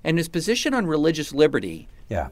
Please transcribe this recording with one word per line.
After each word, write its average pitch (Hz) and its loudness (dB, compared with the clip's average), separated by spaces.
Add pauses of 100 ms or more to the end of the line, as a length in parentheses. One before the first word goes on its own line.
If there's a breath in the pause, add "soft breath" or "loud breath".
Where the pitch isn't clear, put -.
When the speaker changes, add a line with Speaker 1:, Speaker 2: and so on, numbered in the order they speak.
Speaker 1:
and 160 2
his 165 0
position 226 0
on 233 0
religious 156 0
liberty 139 2 (220)
Speaker 2:
Yeah. 80 -4